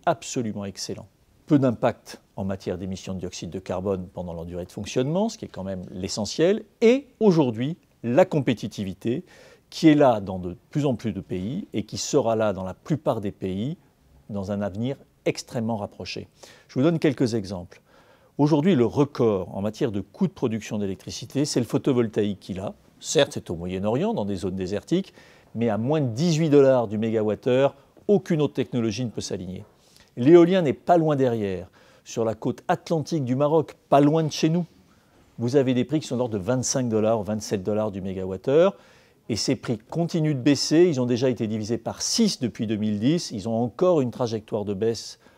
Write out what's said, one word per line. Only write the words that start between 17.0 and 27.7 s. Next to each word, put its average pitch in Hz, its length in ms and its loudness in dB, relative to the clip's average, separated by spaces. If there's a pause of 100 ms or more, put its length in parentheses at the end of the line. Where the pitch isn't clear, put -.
exemples. 95 480 -8 (560)
Aujourd'hui, 151 380 4
le 120 100 4
record 110 720 0
en 98 40 -4
matière 110 300 -4
de 101 80 -4
coût - 280 -4
de - 40 -4
production 113 460 -4
d'électricité, 101 680 -6
c'est - 160 0
le 120 60 0
photovoltaïque 113 720 0
qu'il 92 200 -10
a. 98 140 -8 (260)
Certes, 143 340 0
c'est - 160 -10
au 131 60 -6
Moyen-Orient, 101 580 -2
dans 131 100 -4
des 101 120 -4
zones 92 200 -4
désertiques, 98 580 -4 (420)
mais 117 120 0
à 104 100 0
moins 131 220 0
de 139 80 0
dix-huit 156 420 0
dollars 135 380 6
du 107 120 -4
mégawattheure, 113 760 0 (320)